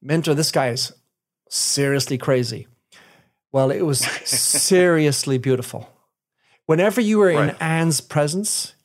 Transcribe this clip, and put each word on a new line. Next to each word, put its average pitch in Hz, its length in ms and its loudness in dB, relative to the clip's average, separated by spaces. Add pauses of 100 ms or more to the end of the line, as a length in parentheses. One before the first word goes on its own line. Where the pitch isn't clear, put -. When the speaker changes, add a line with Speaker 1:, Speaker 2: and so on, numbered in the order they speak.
Speaker 1:
"Mentor, 156 340 0
this 151 180 0
guy 135 160 0
is - 240 -6 (580)
seriously 139 680 -2
crazy." 123 520 -2 (840)
Well, 135 200 2
it - 100 -2
was 147 180 0
Speaker 2:
<laughs> - 240 -6
Speaker 1:
seriously 156 1120 2
beautiful. 123 520 -4 (760)
Whenever 196 340 2
you 214 180 2
were 196 120 6
in 147 180 2
Speaker 2:
Right. - 140 -6
Speaker 1:
Anne's 160 380 0
presence, 156 760 -4 (100)